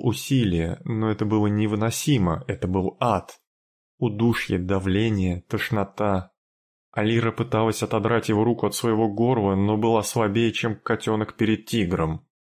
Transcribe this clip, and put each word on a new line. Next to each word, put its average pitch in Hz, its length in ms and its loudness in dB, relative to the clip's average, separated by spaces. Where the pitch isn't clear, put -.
усилия, 90 800 0
но 110 260 -2
это 107 140 -2
было 104 220 2
невыносимо, 107 1000 0
это 95 200 -4
был 92 320 -2
ад. 110 420 -2
Удушье, 110 560 0
давление, 95 920 0
тошнота. 101 840 -2
Алира 113 400 0
пыталась 113 520 0
отодрать 110 460 0
его 107 140 4
руку 113 220 0
от 101 80 0
своего 110 340 0
горла, 107 460 2
но 101 240 2
была 113 240 2
слабее, 110 500 0
чем 113 240 -4
котёнок 110 600 -2
перед 107 320 0
тигром. 87 600 -2